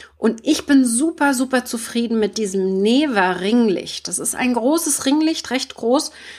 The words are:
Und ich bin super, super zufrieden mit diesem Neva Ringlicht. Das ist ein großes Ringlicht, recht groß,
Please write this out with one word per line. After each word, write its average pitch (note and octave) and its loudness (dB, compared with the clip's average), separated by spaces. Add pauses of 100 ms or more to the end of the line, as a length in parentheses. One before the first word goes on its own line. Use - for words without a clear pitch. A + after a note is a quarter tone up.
(180)
Und A3+ 0
ich - 0
bin C4+ 6
super, C#4+ 0
super B3+ -2
zufrieden A#3 -2
mit G#3 0
diesem F#3+ 0
Neva A3 2
Ringlicht. G3+ 0
Das - -6
ist - -6
ein B3 -2
großes C#4+ 0
Ringlicht, D#4 0
recht C4 -6
groß, B3+ 0 (280)